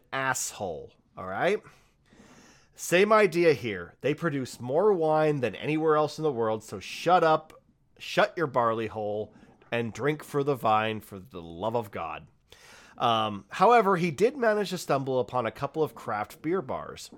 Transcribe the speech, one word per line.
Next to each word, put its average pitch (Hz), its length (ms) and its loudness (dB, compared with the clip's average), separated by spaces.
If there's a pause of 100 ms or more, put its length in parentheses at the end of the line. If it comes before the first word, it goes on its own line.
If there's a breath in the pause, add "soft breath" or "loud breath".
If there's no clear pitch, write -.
(120)
asshole, 113 800 -6 (260)
all 92 80 -10
right? 143 340 -2 (1160 soft breath)
Same 196 360 2
idea 175 400 6
here. 101 480 -4
They 143 140 0
produce 143 460 -6
more 156 320 2
wine 156 480 2
than 110 160 -2
anywhere 156 400 2
else 151 220 0
in 156 40 -6
the 156 80 0
world, 110 320 -2
so - 160 -12
shut 165 460 2
up, 160 280 2 (460)
shut - 380 0
your 165 100 0
barley 117 400 0
hole, 104 480 -6 (380 soft breath)
and 117 200 -2
drink 147 300 -2
for 143 220 -2
the 143 100 0
vine 110 460 0
for 101 180 -16
the 92 240 -16
love 85 320 -6
of 113 160 -2
God. 78 380 -10 (680 loud breath)
Um, 110 520 0
however, 196 480 6
he 170 120 0
did 226 280 0
manage 214 320 0
to 180 80 -6
stumble 135 420 0
upon 123 240 -2
a 113 60 -2
couple 143 320 -4
of 143 120 -4
craft 104 460 -8
beer 170 220 -4
bars. 87 560 -8